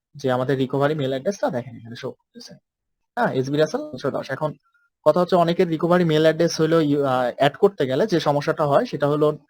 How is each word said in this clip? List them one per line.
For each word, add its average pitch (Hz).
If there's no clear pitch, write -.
যে 135
আমাদের 127
রিকভারি 139
মেইল 135
অ্যাড্রেসটা 170
দেখেন 120
এখানে 113
শো 127
করতেছে, -
হ্যাঁ? 208
এসবি 135
রাসেল 156
নয়শো 151
দশ। 139
এখন 147
কথা 156
হচ্ছে 180
অনেকের 175
রিকভারি 170
মেইল 156
অ্যাড্রেস 160
হলো 160
ইউ-, 143
আহ, 127
অ্যাড 143
করতে 196
গেলে 143
যে 175
সমস্যাটা 151
হয় 143
সেটা 143
হলো 151